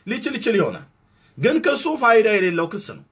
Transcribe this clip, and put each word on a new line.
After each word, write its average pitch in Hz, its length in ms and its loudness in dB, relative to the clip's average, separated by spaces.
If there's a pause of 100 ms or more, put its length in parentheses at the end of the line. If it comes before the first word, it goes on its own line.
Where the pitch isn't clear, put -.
ሊችል 262 280 -6
ይችል 220 200 -2
ይሆናል። 107 300 -2 (520)
ግን 240 240 2
ክሱ - 240 -2 (120)
ፋይዳ 233 340 4
የሌለው 175 360 0
ክስ 202 220 -12
ነው። 76 220 -18